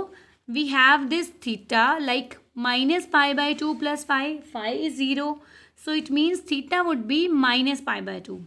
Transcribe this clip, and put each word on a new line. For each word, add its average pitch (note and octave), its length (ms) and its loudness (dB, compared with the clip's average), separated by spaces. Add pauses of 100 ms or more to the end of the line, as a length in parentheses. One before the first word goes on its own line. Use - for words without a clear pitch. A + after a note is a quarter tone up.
(500)
we C#4 180 -2
have C4+ 420 4
this E4+ 180 0 (180)
theta A3+ 380 0 (180)
like C4 360 -4 (180)
minus C4 500 0
pi C#4+ 280 2
by C#4+ 200 0
two D4+ 280 -2
plus D4 240 -4
phi, C#4+ 320 0 (160)
phi A3 180 -6 (160)
is B3+ 80 -6
zero। C4+ 320 -2 (580)
So D#4 60 -4
it D#4 180 -2
means D#4+ 300 2
theta D4+ 460 -2
would C4 220 -2
be C#4+ 200 0
minus C4 540 2
pi G#3 200 -6
by F#3+ 180 -8
two। F#3 280 -12